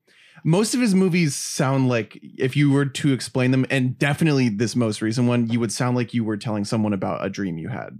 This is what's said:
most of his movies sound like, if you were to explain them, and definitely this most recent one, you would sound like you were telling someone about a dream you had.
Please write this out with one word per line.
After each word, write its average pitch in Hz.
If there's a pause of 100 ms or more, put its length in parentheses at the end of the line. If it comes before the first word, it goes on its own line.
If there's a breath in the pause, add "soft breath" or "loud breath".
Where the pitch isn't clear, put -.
(460 loud breath)
most 196
of 247
his 226
movies 175
sound 135
like, 117
if -
you 143
were 139
to 139
explain 127
them, 131
and 127
definitely 143
this 107
most 113
recent 117
one, 120
you 117
would 113
sound 123
like 120
you 120
were 107
telling 107
someone 107
about 95
a 98
dream 98
you 80
had. -